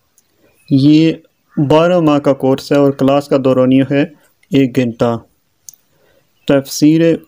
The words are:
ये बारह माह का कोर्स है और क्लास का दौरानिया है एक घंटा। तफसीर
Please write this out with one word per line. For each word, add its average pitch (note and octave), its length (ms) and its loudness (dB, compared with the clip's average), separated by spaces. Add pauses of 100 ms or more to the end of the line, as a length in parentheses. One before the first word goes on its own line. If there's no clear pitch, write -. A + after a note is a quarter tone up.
(720)
ये D3+ 500 2 (360)
बारह E3 420 0
माह D3 180 0
का C#3+ 140 0
कोर्स C3 400 -4
है C#3+ 60 2
और C#3 120 2
क्लास C#3 380 -2
का C#3+ 100 0
दौरानिया C3 560 0
है C#3+ 180 -2 (420)
एक C3+ 180 0
घंटा। B2 440 -2 (1300)
तफसीर D#3 640 0 (120)